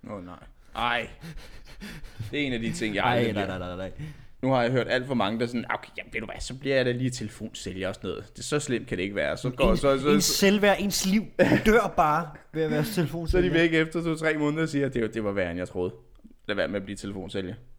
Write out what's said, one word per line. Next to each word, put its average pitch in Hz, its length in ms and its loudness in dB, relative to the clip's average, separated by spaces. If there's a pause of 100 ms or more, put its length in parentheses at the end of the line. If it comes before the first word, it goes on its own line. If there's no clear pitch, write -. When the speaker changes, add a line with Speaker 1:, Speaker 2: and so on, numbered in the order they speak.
(100)
Speaker 1:
Åh, 98 140 -10
nej. 87 140 -14 (380)
Ej. 120 320 -2 (1200)
Det 147 120 -2
er 143 40 0
en 131 60 -2
af 117 80 -2
de 113 120 -2
ting, 107 220 -2
jeg 98 80 2
Speaker 2:
Ej, 120 140 4
Speaker 1:
aldrig 117 160 2
Speaker 2:
nej, 101 120 0
Speaker 1:
bliver. 92 140 -6
Speaker 2:
nej, 90 100 -6
nej, 90 80 -8
nej. 92 160 -8 (500)
Speaker 1:
Nu 131 80 0
har 127 120 4
jeg 117 100 2
hørt 123 160 2
alt 127 180 0
for 139 80 -2
mange, 110 260 0
der 123 60 2
sådan, 120 180 -4 (100)
"Okay, - 240 -8
jamen, - 140 -14
ved 117 80 -6
du 110 60 -8
hvad, - 140 -10
så 127 200 -8
bliver 139 160 0
jeg 127 80 4
da 123 80 2
lige 123 180 0
telefonsælger 107 800 -8
og 104 60 -4
sådan 101 160 -6
noget." - 220 -8
Det - 60 -18
er 123 40 -10
så 147 180 -2
slemt, 117 260 -2
kan 98 120 -4
det 90 40 0
ikke 101 120 -2
være. 78 220 0
Så - 140 -4
går, - 200 2
Speaker 2:
En, - 60 6
Speaker 1:
så, 139 220 4
så, 131 120 0
Speaker 2:
en 147 100 6
Speaker 1:
så - 140 2
Speaker 2:
selvværd, 196 460 6
ens 196 260 -2
liv 208 160 4 (440)
dør 214 300 4
bare 156 340 2 (220)
ved 160 100 -2
at 156 80 0
være 151 140 2
Speaker 1:
<laughs> - 0 -
så - 160 -2
er 170 40 4
de 135 40 -2
Speaker 2:
telefonsælger. 170 440 2
Speaker 1:
væk 165 220 4
efter 160 280 2
to-tre 160 360 0
måneder 151 240 2
og 160 60 0
siger, 139 200 2
"Det 123 140 0
var, 110 60 0
det 110 160 -2
var 101 80 0
værre, 95 180 0
end 87 80 -4
jeg 90 100 -2
troede." 90 260 -2 (540)
Lad 104 80 -2
være 85 120 0
med 98 80 -4
at 101 80 -4
blive 101 120 -10
telefonsælger. 98 580 -6 (240)